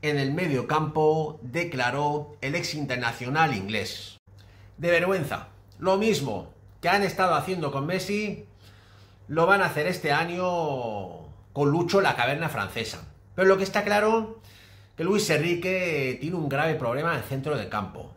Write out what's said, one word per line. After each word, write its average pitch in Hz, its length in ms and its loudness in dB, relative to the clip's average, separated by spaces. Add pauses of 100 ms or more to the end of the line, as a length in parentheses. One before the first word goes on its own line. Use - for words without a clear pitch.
en 147 160 0
el 135 160 0
medio 151 340 0
campo", 156 720 2
declaró 143 1000 -2
el 139 140 -2
ex 170 200 -4
internacional 127 800 0
inglés. 101 600 -6 (600)
De 170 140 0
vergüenza. 175 580 0 (300)
Lo 185 180 2
mismo 135 560 0 (280)
que 165 80 2
han 202 140 4
estado 185 320 2
haciendo 151 360 -2
con 139 140 -2
Messi, 196 600 -4 (800)
lo 160 180 2
van 196 160 8
a 185 40 2
hacer 151 220 0
este 180 240 -2
año 143 1160 -2 (260)
con 143 180 2
Lucho 170 300 2
la 143 140 4
Caverna 143 340 0
Francesa. - 580 -6 (260)
Pero 190 140 4
lo 190 100 8
que 196 60 0
está 202 200 0
claro, 214 560 2 (560)
que - 80 -4
Luis 196 280 2
Enrique 165 880 0
tiene 170 140 -4
un 160 120 -2
grave 143 280 2
problema 131 380 0
en 147 40 0
el 110 60 -4
centro 135 340 -4
del 101 120 -4
campo. - 480 -6